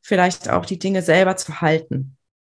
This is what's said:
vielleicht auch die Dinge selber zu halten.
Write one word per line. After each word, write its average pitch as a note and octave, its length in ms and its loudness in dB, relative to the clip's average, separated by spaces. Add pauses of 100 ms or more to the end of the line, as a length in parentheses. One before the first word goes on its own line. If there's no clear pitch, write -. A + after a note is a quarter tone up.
vielleicht F3+ 460 0
auch F3 180 0
die F#3 120 -6
Dinge F#3+ 240 -2
selber F#3 340 4
zu - 240 -10
halten. D#3 560 -2 (320)